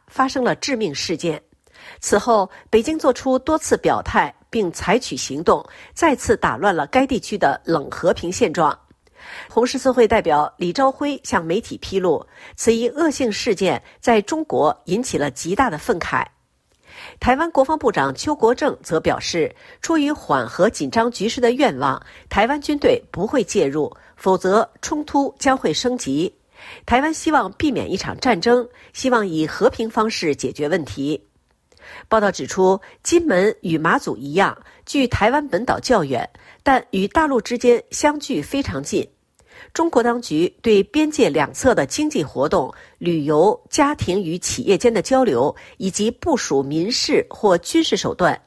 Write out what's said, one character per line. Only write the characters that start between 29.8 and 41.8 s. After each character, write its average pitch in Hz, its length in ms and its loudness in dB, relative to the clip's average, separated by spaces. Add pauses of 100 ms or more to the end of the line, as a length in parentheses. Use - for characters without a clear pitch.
方 220 200 0
式 156 260 -2
解 127 160 -6
决 147 160 -6
问 165 160 -2
题。 139 440 -8 (800)
报 220 120 4
道 202 120 2
指 139 140 -8
出， 190 340 2 (220)
金 339 240 2
门 202 360 2
与 160 160 -2
马 165 200 2
祖 135 180 -4
一 139 180 -10
样， 175 220 2 (300)
距 269 220 0
台 220 240 2
湾 294 160 0
本 226 180 -2
岛 - 140 -2
较 214 240 2
远， 135 260 -4 (320)
但 262 300 2
与 190 160 -2
大 320 180 2
陆 269 160 0
之 240 160 -6
间 240 320 4
相 294 300 0
距 175 220 -4
非 269 200 -4
常 147 220 -6
近。 165 240 -4 (640)
中 330 160 0
国 254 120 2
当 240 200 0
局 165 280 0 (120)
对 208 220 4
边 302 260 0
界 254 200 2
两 143 240 0
侧 254 200 2
的 151 120 0